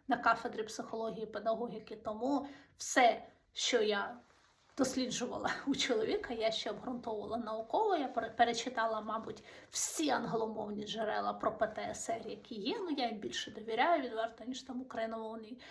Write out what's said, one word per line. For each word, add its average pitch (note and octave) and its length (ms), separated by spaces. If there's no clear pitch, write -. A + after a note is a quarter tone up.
на A#3+ 100
кафедрі A3+ 460
психології A3+ 600
і - 20
педагогіки. G#3+ 720
Тому A#3+ 520
все, - 460
що - 280
я G3+ 360
досліджувала B3 720
у C#4 80
чоловіка, B3+ 580
я A3 180
ще A3+ 180
обґрунтовувала A3 680
науково. A#3 580
Я C#4+ 120
пере-, A3+ 220
перечитала, A#3 720
мабуть, A3 420
всі - 400
англомовні A3 800
джерела G#3 460
про G#3+ 240
П G#3+ 100
Т G#3 240
С - 180
Р, A3 180
які G#3 280
є. B3+ 240
Ну, F#4 100
я C4 180
їм A3 100
більше G3+ 340
довіряю A#3 500
відверто, A3+ 420
ніж B3+ 180
там B3+ 200
україномовній A3+ 800